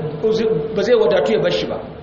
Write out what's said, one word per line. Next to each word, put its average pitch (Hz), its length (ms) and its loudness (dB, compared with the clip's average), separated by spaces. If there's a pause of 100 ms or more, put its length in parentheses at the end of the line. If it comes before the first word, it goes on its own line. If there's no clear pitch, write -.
(720)
ba 196 100 0
zai 233 140 2
wadatu 202 360 2
ya 190 80 2
bar 175 120 2
shi - 140 -2
ba. - 120 -6 (240)